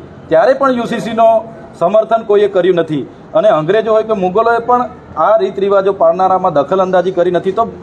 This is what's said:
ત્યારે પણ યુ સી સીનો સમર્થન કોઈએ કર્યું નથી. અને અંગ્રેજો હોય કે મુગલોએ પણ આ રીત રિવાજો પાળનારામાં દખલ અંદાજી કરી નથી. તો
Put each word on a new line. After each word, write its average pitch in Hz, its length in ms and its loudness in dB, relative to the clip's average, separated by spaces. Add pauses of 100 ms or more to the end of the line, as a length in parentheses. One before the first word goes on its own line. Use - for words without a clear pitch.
(280)
ત્યારે 175 260 4
પણ 269 160 0
યુ 240 140 -4
સી 233 140 -6
સીનો 226 460 0 (340)
સમર્થન 214 440 0
કોઈએ 208 260 2
કર્યું 185 280 0
નથી. 151 300 -4 (280)
અને 180 140 2
અંગ્રેજો 202 440 0
હોય 214 100 2
કે 220 100 -6
મુગલોએ 214 460 0
પણ 240 260 0 (320)
આ 180 200 2
રીત 196 220 -4
રિવાજો 196 340 2
પાળનારામાં 185 600 0
દખલ 160 300 0
અંદાજી 185 280 0
કરી 175 200 0
નથી. 175 220 -2
તો 226 160 -2 (140)